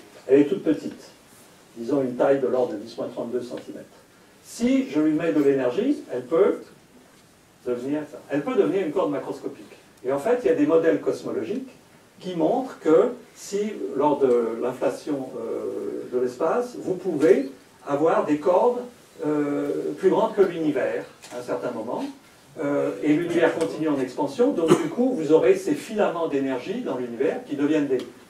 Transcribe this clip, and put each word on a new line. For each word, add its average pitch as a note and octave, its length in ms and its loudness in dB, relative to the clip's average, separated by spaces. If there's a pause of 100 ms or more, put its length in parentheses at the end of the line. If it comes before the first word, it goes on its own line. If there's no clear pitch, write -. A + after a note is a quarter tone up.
(260)
elle C#3 140 8
est C#3+ 40 8
toute - 180 -2
petite, - 480 -4 (640)
disons C3 260 -2
une A#2+ 140 -4
taille C#3 240 2
de B2 60 0
l'ordre B2 260 0
de G#2 60 -6
dix - 180 -14
moins - 120 -6
trente-deux A#2+ 340 -6
centimètres. - 440 -12 (580)
Si B3+ 460 0
je D3+ 100 0
lui D#3 120 4
mets D#3+ 200 0
de D3 100 4
l'énergie, C#3 600 2 (100)
elle B2+ 120 -6
peut F#3 360 2 (1040)
devenir, B2+ 340 -2 (300)
elle C#3+ 120 0
peut B3+ 120 -4
devenir F#3+ 300 2
une D3+ 80 -4
corde - 180 0
macroscopique. - 540 -8 (400)
Et C3 80 -2
en C#3+ 60 0
fait, - 260 0
il - 40 2
y - 20 6
a - 40 4
des D3 120 2
modèles D#3+ 340 4
cosmologiques - 680 -4 (520)
qui F#3 160 -8
montrent A3 440 0
que F#3 320 6 (220)
si, G#3 380 -4 (240)
lors G3 220 2
de A#2+ 420 2
l'inflation, B2+ 800 -4
euh, A2 640 -6 (100)
de B2 100 0
l'espace, G3 560 -2
vous F#3 160 -4
pouvez F3+ 560 2 (360)
avoir D3+ 380 2
des D3+ 140 0
cordes, A#3+ 420 2 (460)
euh, D3 720 -2
plus F#3 120 4
grandes G#3+ 240 2
que G3+ 80 6
l'univers E3 640 0 (300)
à B2 60 -8
un - 20 -8
certain - 280 -4
moment, A#2+ 340 -6 (560)
euh, C#3+ 320 0 (100)
et D3+ 120 4
l'univers E3+ 440 2
continue D#3 300 -2
en C#3 100 0
expansion, D3+ 540 0
donc E3 160 2
du - 200 4
coup, B3 220 0
vous D#3+ 220 0
aurez F#3 240 6
ces - 180 -2
filaments E3+ 540 -2
d'énergie C#3 520 -2
dans D3+ 160 -4
l'univers B2 480 -2
qui C#3+ 120 -8
deviennent D3 320 2
des, B2+ 100 2 (320)